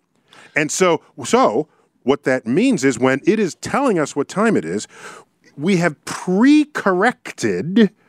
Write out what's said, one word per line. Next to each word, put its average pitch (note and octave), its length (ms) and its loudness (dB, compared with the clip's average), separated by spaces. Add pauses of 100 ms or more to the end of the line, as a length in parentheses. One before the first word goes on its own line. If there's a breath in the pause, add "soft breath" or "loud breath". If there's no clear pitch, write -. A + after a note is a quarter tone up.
(540 soft breath)
And D3 160 -2
so, F3 320 0 (220 soft breath)
so D#3 460 0 (340)
what C#3 200 0
that C3 220 -2
means E3 380 0
is B2+ 160 0
when C3 260 0
it G#3+ 140 2
is F#3+ 160 -2
telling A#3 420 -2
us D3 160 -4
what C#3+ 140 -4
time G3+ 300 0
it E2 80 -4
is, F2+ 240 -8 (640 loud breath)
we F3 220 0
have E3+ 280 -2
pre-corrected G3 1900 0 (180)